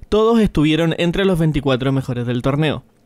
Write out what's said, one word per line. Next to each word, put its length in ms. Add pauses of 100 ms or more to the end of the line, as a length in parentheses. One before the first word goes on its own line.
todos 300
estuvieron 580
entre 260
los 140
veinticuatro 540
mejores 340
del 160
torneo. 420 (220)